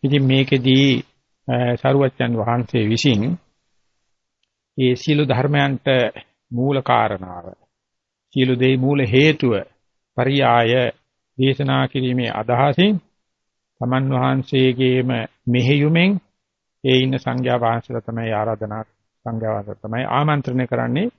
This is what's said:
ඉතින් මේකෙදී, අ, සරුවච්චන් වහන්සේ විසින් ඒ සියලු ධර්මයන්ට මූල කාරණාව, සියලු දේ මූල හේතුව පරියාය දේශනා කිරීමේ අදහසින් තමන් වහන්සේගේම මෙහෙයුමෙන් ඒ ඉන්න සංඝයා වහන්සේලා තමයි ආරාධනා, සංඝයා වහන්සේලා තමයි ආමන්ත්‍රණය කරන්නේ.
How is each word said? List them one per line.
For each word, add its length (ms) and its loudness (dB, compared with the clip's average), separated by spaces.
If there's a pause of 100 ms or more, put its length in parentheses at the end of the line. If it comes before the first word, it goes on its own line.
ඉතින් 220 2
මේකෙදී, 640 4 (580)
අ, 60 -2 (220)
සරුවච්චන් 600 0
වහන්සේ 520 -2
විසින් 340 2 (1600)
ඒ 180 2
සියලු 300 0
ධර්මයන්ට 600 0 (640)
මූල 320 -2
කාරණාව, 640 -2 (920)
සියලු 200 2
දේ 200 2
මූල 300 0
හේතුව 480 2 (600)
පරියාය 540 2 (680)
දේශනා 500 0
කිරීමේ 420 -4
අදහසින් 640 0 (840)
තමන් 300 -2
වහන්සේගේම 1000 0 (340)
මෙහෙයුමෙන් 680 2 (720)
ඒ 120 2
ඉන්න 220 0
සංඝයා 420 -2
වහන්සේලා 460 -4
තමයි 260 -6
ආරාධනා, 520 -4 (420)
සංඝයා 280 -4
වහන්සේලා 280 -10
තමයි 260 -6
ආමන්ත්‍රණය 580 -2
කරන්නේ. 420 -2 (100)